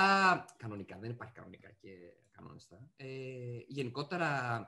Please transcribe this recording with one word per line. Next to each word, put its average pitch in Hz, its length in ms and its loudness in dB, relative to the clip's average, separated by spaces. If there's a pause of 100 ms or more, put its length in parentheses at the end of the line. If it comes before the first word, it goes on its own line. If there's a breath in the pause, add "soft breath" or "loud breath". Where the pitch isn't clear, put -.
(580)
κανονικά, 101 420 -8
δεν 110 100 -8
υπάρχει 117 240 -10
κανονικά - 380 -18
και - 180 -20 (420)
κανονιστά. 92 640 -18
Ε, 139 100 -16 (640)
γενικότερα, 135 1000 0